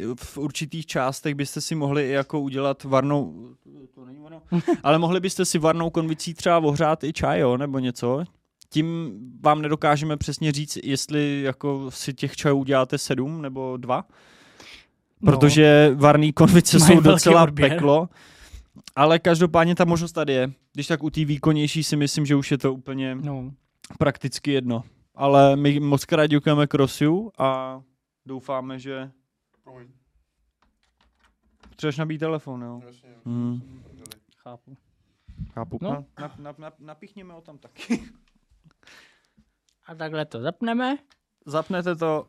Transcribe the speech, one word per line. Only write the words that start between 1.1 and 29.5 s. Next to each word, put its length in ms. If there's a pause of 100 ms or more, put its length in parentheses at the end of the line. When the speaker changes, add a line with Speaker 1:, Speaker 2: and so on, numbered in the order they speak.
Speaker 1:
byste 260
si 140
mohli 340
i 20
jako 280
udělat 440
varnou, 680 (460)
to 100
není 140
ono, 220 (100)
Speaker 2:
<laughs> 320
Speaker 1:
ale 160
mohli 200
byste 260
si 140
varnou 300
konvicí 440
třeba 240
ohřát 460
i 100
čaj, 260
jo, 180
nebo 220
něco. 440 (460)
Tím 420 (320)
vám 180
nedokážeme 560
přesně 340
říct, 320
jestli 580
jako 500
si 220
těch 220
čajů 220
uděláte 400
sedm 440
nebo 360
dva, 280 (1160)
Speaker 2:
No. 100
Speaker 1:
protože 640
varný 380
konvice 460
Speaker 2:
Mají 80
Speaker 1:
jsou 140
Speaker 2:
velký 140
Speaker 1:
docela 280
Speaker 2:
odběr. 280
Speaker 1:
peklo. 380 (840)
Ale 240
každopádně 560
ta 100
možnost 260
tady 220
je. 180 (220)
Když 140
tak 160
u 60
té 160
výkonnější 580
si 120
myslím, 300
že 100
už 160
je 60
to 160
úplně 420
Speaker 2:
No. 360 (480)
Speaker 1:
prakticky 520
jedno. 320 (320)
Ale 400
my 240
moc 260
krát 220
děkujeme 400
Krosiu 720
a 440 (440)
doufáme, 540
že 320 (520)